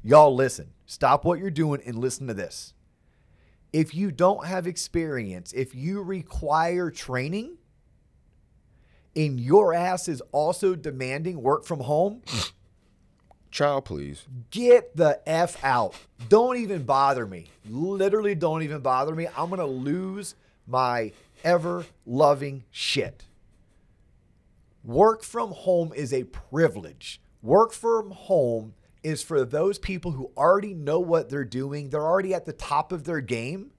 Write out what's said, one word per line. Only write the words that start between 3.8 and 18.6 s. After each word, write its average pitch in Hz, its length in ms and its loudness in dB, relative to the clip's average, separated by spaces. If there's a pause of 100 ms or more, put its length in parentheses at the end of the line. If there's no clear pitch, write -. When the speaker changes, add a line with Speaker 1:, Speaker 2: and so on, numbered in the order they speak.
Speaker 1:
you 190 180 -2
don't 175 340 0
have 180 200 -6
experience, 131 880 -6
if 127 220 -6
you 175 280 -6
require 170 880 -2
training, 180 680 -6 (1600)
and 143 240 -2
your 170 340 6
ass 180 340 -2
is 147 120 -6 (100)
also 175 440 0
demanding 143 680 -6
work 139 220 0
from 156 160 -6
home, 170 460 -2
Speaker 2:
<sniffs> - 1200 -12
Child, 143 360 -2
please. 71 400 -10 (240)
Speaker 1:
get 240 460 6
the 156 300 4
F 165 380 0
out. 123 300 2 (340)
Don't 247 300 6
even 196 260 -4
bother 135 420 2
me. 90 200 -14 (220)
Literally, 196 680 0
don't 160 280 0